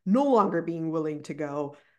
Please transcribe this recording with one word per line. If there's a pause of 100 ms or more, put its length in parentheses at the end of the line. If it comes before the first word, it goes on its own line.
no
longer
being
willing
to
go, (220)